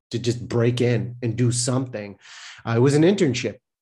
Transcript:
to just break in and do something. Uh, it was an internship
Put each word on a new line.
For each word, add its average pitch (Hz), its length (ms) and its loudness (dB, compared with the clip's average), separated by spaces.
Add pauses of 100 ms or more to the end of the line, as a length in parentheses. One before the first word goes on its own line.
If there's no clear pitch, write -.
(120)
to 120 80 -4
just 117 260 -4
break 120 360 0
in 117 400 0
and 113 160 -4
do 120 160 2
something. 120 640 -4 (480)
Uh, 113 100 -2
it 117 40 4
was 139 160 4
an 156 80 4
internship 156 520 2 (260)